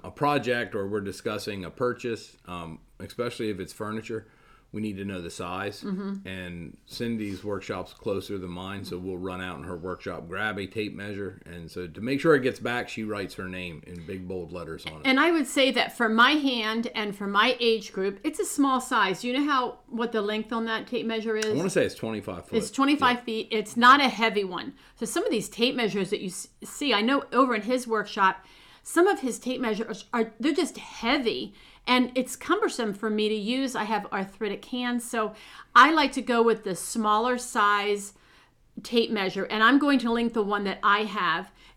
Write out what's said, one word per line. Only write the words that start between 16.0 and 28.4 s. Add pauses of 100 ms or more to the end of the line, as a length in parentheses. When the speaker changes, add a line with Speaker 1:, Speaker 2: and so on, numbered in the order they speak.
Speaker 2:
my
hand
and
for
my
age
group,
it's
a
small
size.
Do
you
know
how, (100)
what
the
length
on
that
tape
measure
is?
Speaker 1:
I
wanna
say
it's
twenty-five
foot.
Speaker 2:
It's
twenty-five
Speaker 1:
Yeah.
Speaker 2:
feet.
It's
not
a
heavy
one. (220)
So
some
of
these
tape
measures
that
you
s-, (160)
see,
I
know
over
in
his
workshop, (380)